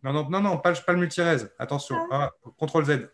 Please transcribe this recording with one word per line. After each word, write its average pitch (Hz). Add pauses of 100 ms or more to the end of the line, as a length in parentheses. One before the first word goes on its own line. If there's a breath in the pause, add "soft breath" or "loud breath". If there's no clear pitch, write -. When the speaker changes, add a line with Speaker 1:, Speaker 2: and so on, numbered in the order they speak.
Speaker 1:
Non, 135
non, 147
non, 185
non, 190
pas 175
le, 170
pas 180
le 175
multirez. 165
Attention. 139 (140)
Speaker 2:
Ah. 139 (140)
Speaker 1:
Ah, 117
contrôle 156
Z. 143